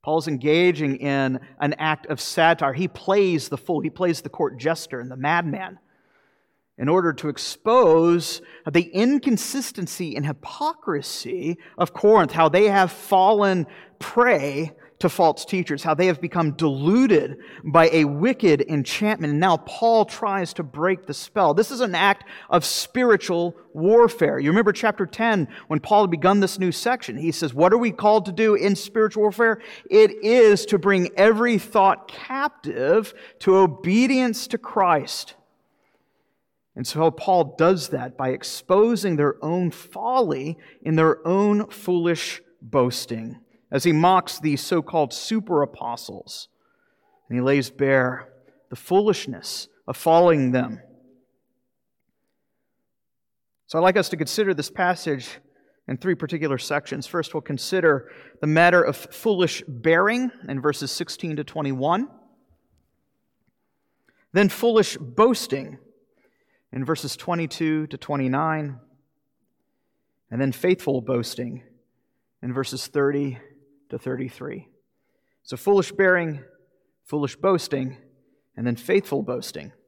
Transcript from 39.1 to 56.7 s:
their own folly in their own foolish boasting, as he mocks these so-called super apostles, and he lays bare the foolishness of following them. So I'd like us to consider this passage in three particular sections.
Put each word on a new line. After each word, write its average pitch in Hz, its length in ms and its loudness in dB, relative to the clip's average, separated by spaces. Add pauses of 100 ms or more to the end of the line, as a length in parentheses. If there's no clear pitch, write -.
their 147 260 0
own 170 280 -2
folly 185 840 -4 (260)
in 160 120 0
their 160 320 2
own 208 420 0
foolish 170 720 -4 (200)
boasting, 120 800 -4 (320)
as 139 120 -2
he 175 80 2
mocks 180 480 2
these 147 220 -2
so-called 156 500 -2
super 208 500 -2
apostles, - 880 -10 (800)
and 120 100 -4
he 123 40 -2
lays 135 280 0
bare 131 600 0 (400)
the 131 60 -14
foolishness - 960 -2 (180)
of 127 100 -8
following 165 540 4
them. 123 300 -4 (2750)
So 160 120 -4
I'd - 20 2
like 185 160 4
us 190 120 -2
to 180 80 -6
consider 190 360 -2
this 147 160 -6
passage 165 600 -4 (580)
in 135 100 -8
three 180 180 -4
particular 151 420 -6
sections. 147 500 -8